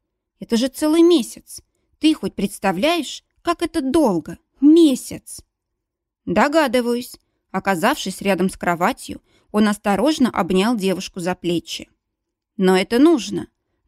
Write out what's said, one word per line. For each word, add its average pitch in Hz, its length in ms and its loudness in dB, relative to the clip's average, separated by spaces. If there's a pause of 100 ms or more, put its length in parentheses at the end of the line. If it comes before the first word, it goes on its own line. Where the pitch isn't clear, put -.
(400)
"Это 233 160 -4
же 254 120 -2
целый 311 340 0
месяц. - 580 0 (380)
Ты 311 160 2
хоть - 200 -6
представляешь, 208 880 -4 (200)
как 339 180 -4
это 330 220 -4
долго? 262 560 0 (240)
Месяц!" 294 840 2 (840)
"Догадываюсь". 240 920 0 (340)
Оказавшись 190 680 -4
рядом 190 300 -2
с - 60 -12
кроватью, 180 680 -4 (300)
он 214 160 2
осторожно 214 600 0
обнял 202 480 0
девушку 190 440 -4
за 180 160 -4
плечи. - 520 -6 (680)
"Но 185 200 4
это - 220 -2
нужно. 269 480 2 (420)